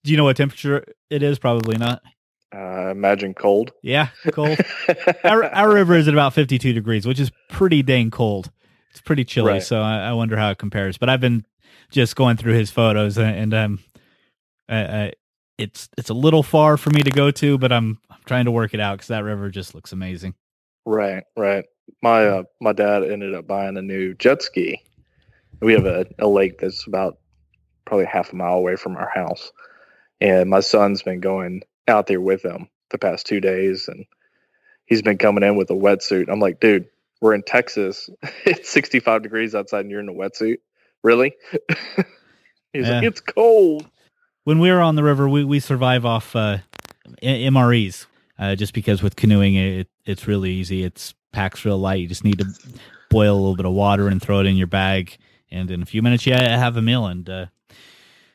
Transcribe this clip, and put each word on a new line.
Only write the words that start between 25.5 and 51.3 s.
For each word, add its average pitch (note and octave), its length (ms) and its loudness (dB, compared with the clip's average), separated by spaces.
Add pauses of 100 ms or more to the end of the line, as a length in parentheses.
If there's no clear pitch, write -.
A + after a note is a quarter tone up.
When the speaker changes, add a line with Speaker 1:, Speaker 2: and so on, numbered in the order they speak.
Speaker 2:
We A2 120 4
have G2+ 120 4
a, F2+ 200 -2 (140)
a G#2+ 80 0
lake G2 320 2
that's - 280 -8
about - 320 -6 (640)
probably G2 200 0
half - 260 -4
a F#2 40 -14
mile F2+ 200 -4
away F#2 220 -2
from F#2 180 -10
our E2+ 180 -8
house, F2 380 -8 (680)
and F#2 280 2
my G2 120 4
son's G2+ 420 2
been F#2 160 -8
going F#2 420 -6 (260)
out G#2+ 200 2
there F#2 140 -2
with F#2+ 240 -2
him - 240 -10 (220)
the - 60 -8
past F2 280 -4
two G2+ 160 -4
days, F#2+ 480 -2
and G2 160 -16 (800)
he's A2 160 0
been G#2 160 0
coming G2+ 260 2
in G2+ 140 4
with F#2+ 120 -2
a G2 40 -2
wetsuit. G2 560 0
I'm G2+ 100 -2
like, F#2+ 220 -2
"Dude, G2+ 260 4 (320)
we're A2 140 4
in G2+ 100 -2
Texas. G#2+ 640 -4 (140)
<laughs> - 220 -8
It's - 240 -2
sixty-five A#2 520 0
degrees A2 320 -6
outside, G2+ 280 -6
and G2+ 100 -10
you're G2+ 80 -8
in G#2 80 -10
a F#2 60 -12
wetsuit? G2 460 -4 (440)
Really?" A#2+ 300 4 (180)
<laughs> - 160 -8 (1080)
He's B2+ 140 -4
like, A#2+ 160 0
Speaker 1:
Yeah. A#3 40 2
Speaker 2:
"It's - 140 -6
cold." G3+ 640 2 (580)
Speaker 1:
When D#3 160 4
we F3+ 120 6
were F3+ 100 6
on D#3+ 140 4
the D3+ 80 0
river, C#3 260 2
we, C#3+ 140 2
we C#3+ 160 0
survive B2+ 460 0
off, A2+ 300 -2
uh, G#2 240 0 (600)
M-, B2+ 260 -2
M C3+ 100 4
R A#2+ 160 6
Es, G2+ 340 -2 (300)
uh, G2 180 -2
just G2+ 180 -4
because G2+ 300 -2
with G2 120 -2
canoeing, G2+ 400 4
it, F#2+ 320 -2 (180)
it's G2 220 -8
really G2 240 -2
easy. F#2 320 -4
It's - 300 -10 (180)